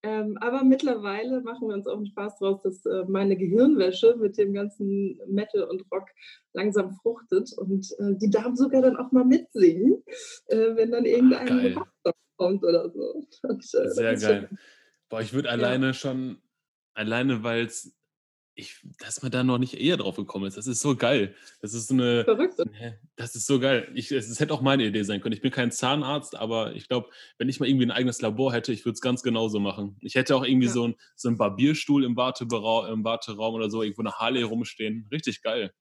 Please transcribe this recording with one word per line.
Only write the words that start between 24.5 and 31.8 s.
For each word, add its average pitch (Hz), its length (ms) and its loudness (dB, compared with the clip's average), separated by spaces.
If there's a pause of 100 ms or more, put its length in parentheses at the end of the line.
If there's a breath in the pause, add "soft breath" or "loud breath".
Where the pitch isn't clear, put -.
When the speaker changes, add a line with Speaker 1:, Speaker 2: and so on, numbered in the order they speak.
Speaker 2:
auch 120 80 -4
meine 135 240 4
Idee 104 180 0
sein 101 160 -2
können. 113 140 -4
Ich - 80 -8
bin 131 100 0
kein 120 200 -2
Zahnarzt, 143 640 -2
aber 113 400 -4
ich 107 120 -14
glaube, 123 220 -2 (280 loud breath)
wenn 123 120 0
ich 131 100 -8
mal 127 80 0
irgendwie 131 180 4
'n 117 60 0
eigenes 123 300 0
Labor 120 320 0
hätte, 117 180 -2
ich 104 140 -6
würde 117 80 -2
es - 80 -12
ganz 127 220 0
genauso 113 360 0
machen. 101 420 -6
Ich - 140 -6
hätte 131 200 2
auch 127 80 0
irgendwie 127 240 4
Speaker 1:
Ja. - 20 2
Speaker 2:
so 120 160 0
'n, 113 100 -4 (200 soft breath)
so - 140 -4
'n 117 80 0
Barbierstuhl 135 640 2